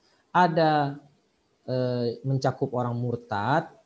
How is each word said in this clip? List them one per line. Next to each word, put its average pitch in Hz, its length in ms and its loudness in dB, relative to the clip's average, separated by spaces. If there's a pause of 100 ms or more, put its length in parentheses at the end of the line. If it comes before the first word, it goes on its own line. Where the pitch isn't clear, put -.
(320)
Ada, 156 640 2 (720)
eh, 123 560 -2
mencakup 135 480 -2
orang 120 240 -2
murtad 120 720 -2 (180)